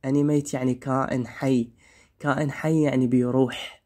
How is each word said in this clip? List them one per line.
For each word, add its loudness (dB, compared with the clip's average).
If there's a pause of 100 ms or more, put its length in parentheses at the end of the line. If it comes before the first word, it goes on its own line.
animate 2
يعني -2
كائن -2
حي، 0 (500)
كائن -2
حي 0
يعني 2
بيروح 0